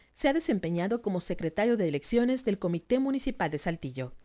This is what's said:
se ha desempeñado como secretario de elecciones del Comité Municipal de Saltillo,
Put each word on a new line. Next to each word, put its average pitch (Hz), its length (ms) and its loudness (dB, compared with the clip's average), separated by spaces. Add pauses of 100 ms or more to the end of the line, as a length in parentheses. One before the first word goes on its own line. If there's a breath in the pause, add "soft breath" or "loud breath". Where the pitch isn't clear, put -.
(140 soft breath)
se - 160 2
ha 277 40 6
desempeñado 214 680 0
como 185 180 -2
secretario 208 560 0
de 196 120 2
elecciones 240 580 0
del 196 140 0
Comité 175 400 0
Municipal 269 500 -2
de 151 80 -2
Saltillo, 131 560 -6 (120)